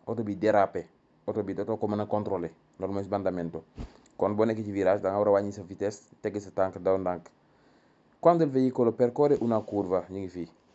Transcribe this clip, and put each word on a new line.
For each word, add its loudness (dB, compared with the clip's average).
oto -4
bi -4
déraper, 2
oto -2
bi -6
dootoo -4
ko -4
mën 0
a -4
contrôler, -4
loolu -6
mooy -4
sbandamento. -4
Kon 0
boo 2
nekkee -2
ci -8
virage, 2
da -2
nga 0
war 2
a 6
wàññi 2
sa -12
vitesse, -6
tegg -4
sa -12
tànk, -2
daw 2
ndànk. -4
Quando 6
il 2
veicolo 2
percorre 2
una 2
curva, -2
ñu -8
ngi -6
fii, -10